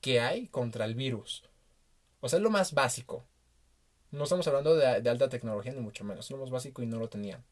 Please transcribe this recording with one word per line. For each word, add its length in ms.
que 180
hay 300
contra 380
el 80
virus. 500
O 100
sea, 80
es 40
lo 60
más 240
básico. 540
No 140
estamos 240
hablando 280
de, 260
de 80
alta 180
tecnología, 440
ni 80
mucho 240
menos. 200
Es 60
lo 80
más 120
básico 320
y 40
no 120
lo 120
tenían. 420